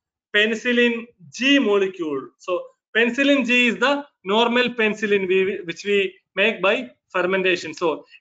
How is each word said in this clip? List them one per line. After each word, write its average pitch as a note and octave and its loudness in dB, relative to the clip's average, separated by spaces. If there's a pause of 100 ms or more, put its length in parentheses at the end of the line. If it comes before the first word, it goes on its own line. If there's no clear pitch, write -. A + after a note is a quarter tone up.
(360)
penicillin A#3 0 (260)
G C#4 2
molecule. F#3+ 0 (100)
So F3 -4 (320)
penicillin B3 2
G B3 4
is A#3 -2
the C#4+ 0 (200)
normal A#3 2
penicillin G#3+ -2
we, F#3+ 0
which E3+ -14
we G3 0 (220)
make G3 0
by A3+ 0 (180)
fermentation. F3+ -2
So D#3 -4 (160)